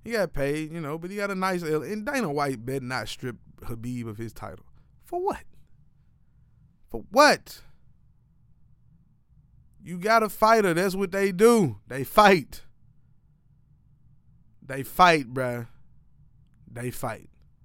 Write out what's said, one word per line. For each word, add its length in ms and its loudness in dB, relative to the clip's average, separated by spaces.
He 80 -12
got 220 -2
paid, 380 -4
you 100 -10
know, 160 -8
but 140 -12
he 60 -10
got 140 -6
a 40 -6
nice 280 -2
L. 180 -2
And 240 -8
Dana 260 -2
White 340 -4
better 200 -6
not 240 -6
strip 280 -10
Khabib 460 -8
of 100 -12
his 140 -10
title. 340 -16
For 180 -6
what? 200 -6
For 220 -10
what? 500 4
You 160 -12
got 240 4
a 60 -2
fighter. 440 4
That's 220 0
what 160 -4
they 200 0
do. 460 4
They 160 -6
fight. 600 4
They 160 -10
fight, 500 4
bruh. 360 -4
They 220 -10
fight. 400 -10